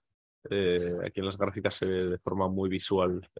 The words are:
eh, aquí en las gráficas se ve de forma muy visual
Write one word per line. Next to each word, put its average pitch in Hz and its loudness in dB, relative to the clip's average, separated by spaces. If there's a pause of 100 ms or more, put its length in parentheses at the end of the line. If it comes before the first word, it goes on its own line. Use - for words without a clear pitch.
(500)
eh, 87 0 (140)
aquí - -6
en 95 -2
las 98 -4
gráficas 98 0
se - -2
ve 92 2
de 90 0
forma 95 0
muy 95 0
visual 92 0 (140)